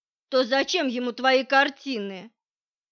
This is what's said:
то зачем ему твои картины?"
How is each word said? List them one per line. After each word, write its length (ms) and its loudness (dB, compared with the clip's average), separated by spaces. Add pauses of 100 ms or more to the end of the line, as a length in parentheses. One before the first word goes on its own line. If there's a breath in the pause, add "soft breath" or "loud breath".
(300)
то 140 2
зачем 440 0
ему 240 -4
твои 340 2
картины?" 880 -2 (600)